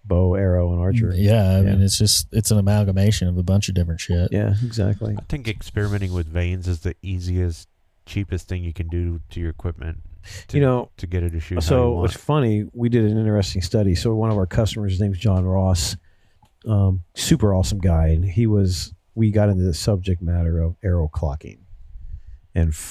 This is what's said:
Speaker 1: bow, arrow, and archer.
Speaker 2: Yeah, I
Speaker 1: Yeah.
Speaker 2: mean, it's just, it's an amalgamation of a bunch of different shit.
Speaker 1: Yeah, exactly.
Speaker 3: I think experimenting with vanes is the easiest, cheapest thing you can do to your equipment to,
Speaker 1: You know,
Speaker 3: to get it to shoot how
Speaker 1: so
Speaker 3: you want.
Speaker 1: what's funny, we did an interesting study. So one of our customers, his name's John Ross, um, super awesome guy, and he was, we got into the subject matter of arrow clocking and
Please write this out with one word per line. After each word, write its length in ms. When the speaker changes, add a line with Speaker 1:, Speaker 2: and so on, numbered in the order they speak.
Speaker 1:
bow, 300
arrow, 380
and 80
archer. 340
Speaker 2:
Yeah, 360
I 60
Speaker 1:
Yeah. 60
Speaker 2:
mean, 200
it's 160
just, 340
it's 200
an 60
amalgamation 720
of 100
a 40
bunch 260
of 60
different 260
shit. 320
Speaker 1:
Yeah, 220
exactly. 540
Speaker 3:
I 100
think 200
experimenting 640
with 160
vanes 400
is 120
the 220
easiest, 680
cheapest 420
thing 160
you 100
can 140
do 340
to 100
your 100
equipment 480
to, 120
Speaker 1:
You 40
know, 360
Speaker 3:
to 100
get 160
it 60
to 100
shoot 160
how 40
Speaker 1:
so 160
Speaker 3:
you 140
want. 120
Speaker 1:
what's 140
funny, 560
we 160
did 220
an 80
interesting 440
study. 340
So 180
one 160
of 60
our 100
customers, 460
his 80
name's 180
John 260
Ross, 520
um, 340
super 360
awesome 280
guy, 300
and 140
he 220
was, 480
we 160
got 160
into 160
the 100
subject 480
matter 380
of 240
arrow 280
clocking 460
and 180